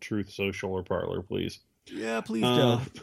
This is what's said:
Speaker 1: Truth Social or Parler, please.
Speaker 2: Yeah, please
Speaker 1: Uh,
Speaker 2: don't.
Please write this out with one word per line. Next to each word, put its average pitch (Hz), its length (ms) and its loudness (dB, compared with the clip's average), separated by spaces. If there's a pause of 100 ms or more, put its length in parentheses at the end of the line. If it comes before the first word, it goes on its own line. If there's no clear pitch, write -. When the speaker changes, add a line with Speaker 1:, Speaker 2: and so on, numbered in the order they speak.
Speaker 1:
Truth 104 300 -2
Social 98 400 -2
or 92 120 -2
Parler, 87 380 -2
please. 95 380 -4 (260)
Speaker 2:
Yeah, 226 340 -4
please 220 240 -2
Speaker 1:
Uh, 123 140 6
Speaker 2:
don't. 123 460 4